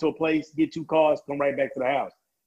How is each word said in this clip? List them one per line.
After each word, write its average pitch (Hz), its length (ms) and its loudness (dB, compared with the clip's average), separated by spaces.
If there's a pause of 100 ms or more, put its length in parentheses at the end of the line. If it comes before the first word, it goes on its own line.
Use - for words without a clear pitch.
to 160 80 0
a 147 60 0
place, 156 360 -2
get 147 220 0
two 165 140 -8
cars, 156 400 4
come 143 120 -6
right 143 180 0
back 135 180 -2
to 131 60 -6
the 123 60 -2
house. 123 260 -2 (340)